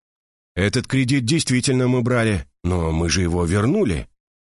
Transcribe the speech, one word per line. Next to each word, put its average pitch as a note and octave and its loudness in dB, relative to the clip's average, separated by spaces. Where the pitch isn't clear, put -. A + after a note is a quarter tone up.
"Этот G2+ -2
кредит C3 0
действительно B2+ 0
мы B2+ 2
брали, A2+ 0
но F2 0
мы E2 0
же F#2+ 0
его F2 0
вернули". G#2 0